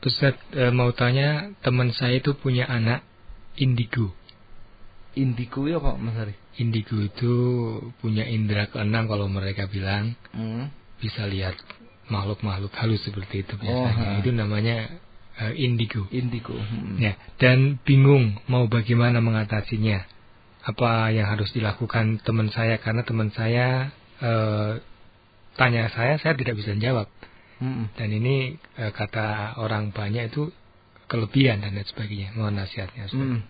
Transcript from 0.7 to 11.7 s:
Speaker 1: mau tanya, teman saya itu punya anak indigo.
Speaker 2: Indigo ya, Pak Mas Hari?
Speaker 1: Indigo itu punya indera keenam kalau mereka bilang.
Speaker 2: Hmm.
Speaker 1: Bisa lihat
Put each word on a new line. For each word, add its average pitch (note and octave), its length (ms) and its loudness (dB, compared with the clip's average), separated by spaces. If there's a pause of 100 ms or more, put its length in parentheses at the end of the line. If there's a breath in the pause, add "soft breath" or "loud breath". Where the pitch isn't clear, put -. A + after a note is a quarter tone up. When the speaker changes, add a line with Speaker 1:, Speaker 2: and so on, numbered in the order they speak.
Speaker 1:
mau A#2+ 240 4
tanya, C#3+ 640 2
teman B2 320 2
saya B2 320 0
itu C#3+ 140 0
punya B2+ 320 0
anak A#2+ 340 0 (560)
indigo. A#2+ 560 2 (1000)
Speaker 2:
Indigo B2+ 500 -2
ya, D#3+ 160 -2
Pak B2 160 2
Mas A2 160 -4
Hari? G#2 200 -6 (260)
Speaker 1:
Indigo A2+ 420 0
itu A#2+ 300 -2 (680)
punya A2 300 0
indera G#2 420 0
keenam A2 400 0
kalau G2+ 160 0
mereka G2 400 -2
bilang. G2+ 480 -2 (160)
Speaker 2:
Hmm. A2+ 380 -6 (340)
Speaker 1:
Bisa G#2 240 -4
lihat F#2+ 320 -4 (480)